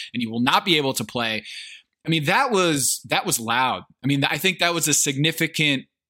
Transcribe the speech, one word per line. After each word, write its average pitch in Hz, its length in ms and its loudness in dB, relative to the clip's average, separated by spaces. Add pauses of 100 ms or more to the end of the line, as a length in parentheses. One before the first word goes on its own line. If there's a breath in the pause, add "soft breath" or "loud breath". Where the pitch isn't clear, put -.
(140 loud breath)
and 120 80 -6
you 113 80 -4
will 117 120 -4
not 165 240 2
be 180 100 4
able 139 180 2
to 120 120 -4
play." 110 400 -4 (600 loud breath)
I 156 40 -4
mean, 160 160 0
that 247 260 2
was, 170 540 2
that - 200 0
was 175 140 0
loud. 117 440 0 (200)
I 139 40 -2
mean, 139 180 2
I 151 120 0
think 185 220 0
that 170 140 2
was 156 160 0
a 143 40 2
significant 151 880 0 (260)